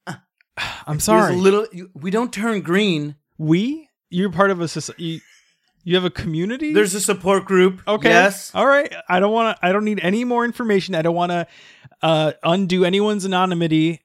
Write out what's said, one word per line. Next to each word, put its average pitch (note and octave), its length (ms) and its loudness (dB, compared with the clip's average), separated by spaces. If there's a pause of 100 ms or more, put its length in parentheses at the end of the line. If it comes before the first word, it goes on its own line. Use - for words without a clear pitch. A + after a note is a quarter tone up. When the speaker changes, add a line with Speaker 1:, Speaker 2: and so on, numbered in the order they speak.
Speaker 1:
uh, F3 80 -12 (220)
Speaker 2:
<sighs> - 200 -20 (300)
I'm D3+ 100 -6
Speaker 1:
it D3 60 -4
feels - 20 -4
Speaker 2:
sorry. G#3 300 4
Speaker 1:
a - 40 0
little, G3 340 4
you, F3+ 220 -16
we D#3+ 160 -8
don't A#3 220 -2
turn G#3+ 280 -4
green. D#3+ 560 0 (220)
Speaker 2:
We? G#3 500 0 (220)
You're F3+ 200 -2
part F#3+ 200 2
of F3+ 100 -2
a E3+ 40 -2
soci-, - 340 -8
you, E3 220 -8 (640)
you F3 100 -2
have F#3 100 2
a F3 60 0
community? A3 640 -4
Speaker 1:
There's G#3 200 2
a G#3 60 -4
support F#3 460 0
group. F#3 420 4
Speaker 2:
Okay. G#3 220 2
Speaker 1:
Yes. F#3 440 2
Speaker 2:
All G3 120 2
right. C#4 260 2 (160)
I F3+ 120 2
don't G3+ 120 2
wanna, A3+ 300 0
I F3+ 100 2
don't G#3 120 0
need G#3+ 180 -2
any G3+ 220 0
more A#3+ 200 0
information. G#3+ 500 -2
I D#3+ 80 0
don't E3+ 120 0
wanna, F3 320 -2 (560)
uh, D#3 300 2 (100)
undo F3+ 420 2
anyone's G3+ 400 0
anonymity. E3+ 800 0